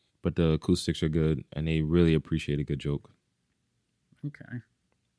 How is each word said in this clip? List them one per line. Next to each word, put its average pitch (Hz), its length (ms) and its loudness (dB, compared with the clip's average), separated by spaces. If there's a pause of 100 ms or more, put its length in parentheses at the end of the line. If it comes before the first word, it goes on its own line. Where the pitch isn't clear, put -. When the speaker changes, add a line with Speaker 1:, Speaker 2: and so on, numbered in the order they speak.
(220)
Speaker 1:
but 82 140 -2
the 82 160 4
acoustics 82 500 0
are 80 60 0
good, 78 440 0
and 78 160 -4
they 80 140 0
really 82 320 4
appreciate 76 460 -2
a 73 40 -4
good 71 140 -4
joke. 71 320 -6 (1120)
Speaker 2:
Okay. 143 340 -12 (600)